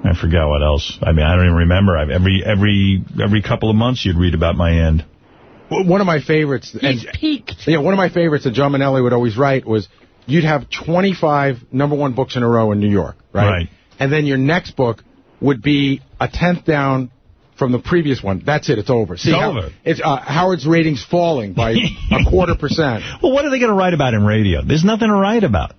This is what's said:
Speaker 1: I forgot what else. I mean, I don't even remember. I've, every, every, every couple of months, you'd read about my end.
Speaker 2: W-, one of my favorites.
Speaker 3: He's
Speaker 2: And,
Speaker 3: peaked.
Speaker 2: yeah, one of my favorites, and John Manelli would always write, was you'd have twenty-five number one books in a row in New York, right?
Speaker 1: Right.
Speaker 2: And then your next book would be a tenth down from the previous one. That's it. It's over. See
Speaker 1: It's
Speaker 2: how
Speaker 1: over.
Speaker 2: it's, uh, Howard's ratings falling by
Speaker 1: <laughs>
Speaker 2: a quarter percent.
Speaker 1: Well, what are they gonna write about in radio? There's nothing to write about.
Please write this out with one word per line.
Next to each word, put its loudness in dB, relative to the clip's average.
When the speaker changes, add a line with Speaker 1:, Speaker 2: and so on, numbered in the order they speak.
Speaker 1:
I 2
forgot 2
what 0
else. -2
I 0
mean, 2
I 2
don't 4
even 4
remember. 2
I've, -2
every, 0
every, 2
every 2
couple -2
of 2
months, 0
you'd 0
read 2
about 0
my 2
end. 2
Speaker 2:
W-, 0
one 4
of 0
my 0
favorites. -2
Speaker 3:
He's -2
Speaker 2:
And, -14
Speaker 3:
peaked. -6
Speaker 2:
yeah, 2
one 0
of 0
my 0
favorites, 0
and -2
John 2
Manelli 0
would 2
always 0
write, 0
was -2
you'd 2
have -2
twenty-five 0
number 0
one -2
books -4
in -2
a 2
row 2
in 0
New 2
York, 0
right? 2
Speaker 1:
Right. -2
Speaker 2:
And 0
then 0
your 0
next -2
book -2
would 0
be 0
a -2
tenth -2
down 0
from 0
the 0
previous 0
one. -4
That's -2
it. 0
It's -6
over. -2
See -2
Speaker 1:
It's 2
Speaker 2:
how 0
Speaker 1:
over. -6
Speaker 2:
it's, -2
uh, 0
Howard's -2
ratings 0
falling -2
by 0
Speaker 1:
<laughs> -8
Speaker 2:
a 2
quarter 2
percent. -2
Speaker 1:
Well, 2
what 2
are -2
they 0
gonna 2
write 2
about 0
in 2
radio? 2
There's 0
nothing 2
to 2
write 2
about. -2